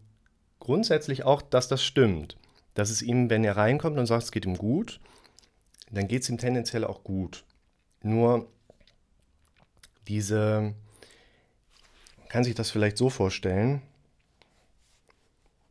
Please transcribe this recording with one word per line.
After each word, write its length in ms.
grundsätzlich 640
auch, 180
dass 260
das 160
stimmt. 540
Dass 160
es 140
ihm, 260
wenn 140
er 120
reinkommt 440
und 80
sagt, 160
es 80
geht 140
ihm 120
gut, 420
dann 160
geht's 220
ihm 100
tendenziell 440
auch 200
gut. 400
Nur 500
diese, 640
man 120
kann 140
sich 120
das 160
vielleicht 260
so 140
vorstellen, 720